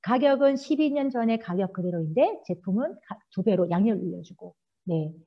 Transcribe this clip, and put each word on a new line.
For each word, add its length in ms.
가격은 520
십이 360
년 180
전의 300
가격 340
그대로인데 720
제품은 500
가-, 100
두 120
배로 280
양념 280
올려주고, 540
네. 260